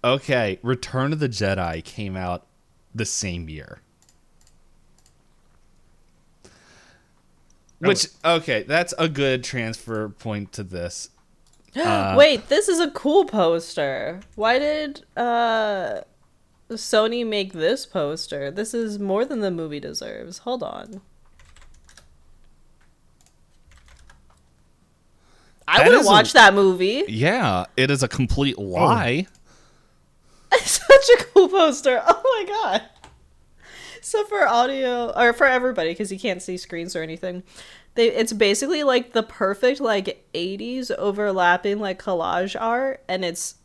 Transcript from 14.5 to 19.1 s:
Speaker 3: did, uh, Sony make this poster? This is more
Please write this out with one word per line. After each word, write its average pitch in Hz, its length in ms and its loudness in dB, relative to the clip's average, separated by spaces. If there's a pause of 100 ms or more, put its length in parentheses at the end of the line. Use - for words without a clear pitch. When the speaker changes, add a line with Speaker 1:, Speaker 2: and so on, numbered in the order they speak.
Speaker 3:
did, 294 460 -4 (120)
uh, 220 840 -2 (680)
Sony 226 540 0
make 202 280 -4
this 180 340 -2
poster? 147 640 -6
This 202 240 -8
is 220 240 -6
more 202 280 -2